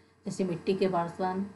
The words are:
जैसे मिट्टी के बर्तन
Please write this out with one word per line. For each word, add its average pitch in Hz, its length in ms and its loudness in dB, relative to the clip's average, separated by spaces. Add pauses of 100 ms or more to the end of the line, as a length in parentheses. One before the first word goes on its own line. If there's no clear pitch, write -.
(260)
जैसे 196 180 -2
मिट्टी 180 300 0
के 190 140 4
बर्तन 185 680 0